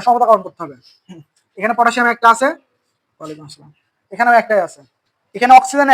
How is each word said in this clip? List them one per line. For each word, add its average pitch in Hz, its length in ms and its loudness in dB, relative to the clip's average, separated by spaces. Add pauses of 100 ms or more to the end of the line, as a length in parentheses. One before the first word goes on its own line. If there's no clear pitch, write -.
সমতাকরণ 233 400 0
করতে - 180 -20
হবে। 139 120 -16 (840)
এখানে 220 200 -4
পটাশিয়াম 240 360 0
একটা 240 200 -2
আছে, 262 140 -2 (720)
ওয়ালাইকুম 156 280 -18
আসসালাম, 147 220 -20 (420)
এখানেও 240 280 0
একটাই 220 260 -2
আছে, - 140 -18 (560)
এখানে 240 220 0
অক্সিজেন 269 360 0